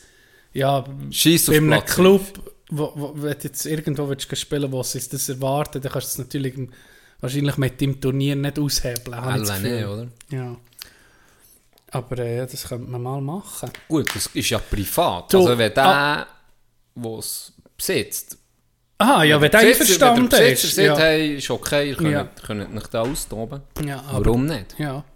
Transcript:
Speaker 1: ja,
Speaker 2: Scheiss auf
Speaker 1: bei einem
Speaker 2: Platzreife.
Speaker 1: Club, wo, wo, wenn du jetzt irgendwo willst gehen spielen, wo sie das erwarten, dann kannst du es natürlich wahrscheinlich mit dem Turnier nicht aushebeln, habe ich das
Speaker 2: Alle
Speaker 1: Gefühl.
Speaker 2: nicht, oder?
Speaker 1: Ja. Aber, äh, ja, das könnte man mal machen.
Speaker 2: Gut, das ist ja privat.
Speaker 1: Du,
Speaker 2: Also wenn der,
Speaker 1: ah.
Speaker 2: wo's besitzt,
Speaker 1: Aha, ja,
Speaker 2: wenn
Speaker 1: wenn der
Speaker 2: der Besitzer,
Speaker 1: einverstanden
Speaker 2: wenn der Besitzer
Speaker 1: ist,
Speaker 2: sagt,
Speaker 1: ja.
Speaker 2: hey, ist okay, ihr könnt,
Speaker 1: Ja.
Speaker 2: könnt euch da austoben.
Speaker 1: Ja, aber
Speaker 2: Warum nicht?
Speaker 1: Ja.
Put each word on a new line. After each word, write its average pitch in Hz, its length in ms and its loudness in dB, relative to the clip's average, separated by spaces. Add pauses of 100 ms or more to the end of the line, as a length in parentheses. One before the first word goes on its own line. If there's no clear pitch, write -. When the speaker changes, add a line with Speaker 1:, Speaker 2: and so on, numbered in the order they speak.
(520)
Speaker 1:
ja, 135 320 -2 (260)
Speaker 2:
Scheiss 156 380 2
auf 147 60 6
Speaker 1:
bei - 20 6
einem 151 140 4
Speaker 2:
Platzreife. 151 240 0
Speaker 1:
Club, 190 300 6 (460)
wo, 147 240 -4
wo, 147 220 -8
wenn 147 160 -4
du 135 100 -6
jetzt - 240 -8
irgendwo 151 420 -4
willst 139 200 -8
gehen 135 80 -8
spielen, 143 340 -4
wo 131 140 -4
sie - 160 -8 (100)
das 139 180 -6
erwarten, 135 540 -4
dann 135 100 -6
kannst 131 160 -6
du - 40 -8
es - 60 -8
natürlich 135 360 -6 (680)
wahrscheinlich 143 360 -2
mit 131 240 -2
dem 135 200 -2
Turnier 139 360 0
nicht 143 220 -4
aushebeln, 123 580 -4
habe 127 220 -6
ich - 20 0
das 104 100 -4
Speaker 2:
Alle 95 120 -4
Speaker 1:
Gefühl. 120 140 -2
Speaker 2:
nicht, 104 120 -4
oder? 110 200 -8 (220)
Speaker 1:
Ja. 123 260 -8 (1400)
Aber, 123 240 -6
äh, 120 200 -4
ja, 127 80 -6
das - 220 -14
könnte 123 220 -10
man 120 120 -8
mal 131 180 -6
machen. 151 500 -10 (180)
Speaker 2:
Gut, 156 260 0
das 101 180 -6
ist - 160 -4
ja 113 100 0
privat. 101 720 -2
Speaker 1:
Du, 185 80 8
Speaker 2:
Also 123 180 6
wenn 110 160 2
der, 135 120 4
Speaker 1:
ah. 147 400 2 (680)
Speaker 2:
wo's 113 580 -10 (240)
besitzt, - 640 -6 (580)
Speaker 1:
Aha, 220 280 4
ja, 151 120 6
Speaker 2:
wenn 143 60 4
Speaker 1:
wenn 147 80 6
der 214 100 8
Speaker 2:
der 226 60 10 (120)
Besitzer, 208 320 4
Speaker 1:
einverstanden 240 120 6
Speaker 2:
wenn 240 80 2
der 262 80 6 (120)
Besitzer 131 180 0
Speaker 1:
ist, 139 80 -2
Speaker 2:
sagt, 156 100 4
Speaker 1:
ja. 151 120 4
Speaker 2:
hey, 156 380 2
ist 135 140 -8
okay, 143 400 -2
ihr 131 60 -6
könnt, 156 160 0
Speaker 1:
Ja. 143 160 -2 (180)
Speaker 2:
könnt 104 300 -8
euch 104 100 -10
da 117 160 -4
austoben. 120 580 -8 (240)
Speaker 1:
Ja, 139 240 -8
aber 104 160 -2
Speaker 2:
Warum 120 220 4
nicht? 131 320 -6
Speaker 1:
Ja. 147 260 -6 (120)